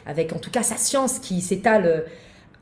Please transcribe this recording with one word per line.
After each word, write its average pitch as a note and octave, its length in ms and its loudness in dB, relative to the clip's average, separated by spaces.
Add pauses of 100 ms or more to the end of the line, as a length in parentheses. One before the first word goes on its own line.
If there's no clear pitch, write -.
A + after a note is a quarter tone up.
avec D#3+ 280 -2
en D#3+ 60 -6
tout - 120 -12
cas A#3+ 120 0
sa - 140 -2
science C4+ 420 0
qui F3+ 220 -4
s'étale, G3 460 2
euh, D#3+ 140 4 (600)